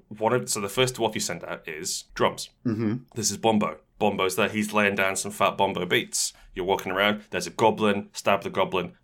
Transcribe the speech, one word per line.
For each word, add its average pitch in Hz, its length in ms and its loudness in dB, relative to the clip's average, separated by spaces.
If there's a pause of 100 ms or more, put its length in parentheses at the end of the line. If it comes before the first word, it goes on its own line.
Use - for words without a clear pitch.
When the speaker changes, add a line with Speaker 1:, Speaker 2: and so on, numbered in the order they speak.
Speaker 1:
one 110 240 0
of, - 160 0
so 110 100 -2
the 101 100 -2
first 127 260 0
dwarf 110 200 0
you 104 60 -4
send 85 220 -6
out 82 240 -10
is 82 460 -8
drums. 90 360 -2 (160)
Speaker 2:
Mm-hmm. 110 300 0 (200)
Speaker 1:
This 101 160 -2
is 98 60 -8
Bombo. 104 400 2 (200)
Bombo's 98 380 2
there. 101 140 2
He's 107 240 -2
laying 101 220 4
down 95 200 2
some 101 160 -6
fat 90 260 2
Bombo 95 280 0
beats. - 480 -2 (200)
You're 90 120 -6
walking 95 260 0
around. 104 300 2 (100)
There's 87 160 -4
a 85 40 -10
goblin. 104 640 2
Stab 101 300 2
the 98 60 -6
goblin. 87 440 0 (100)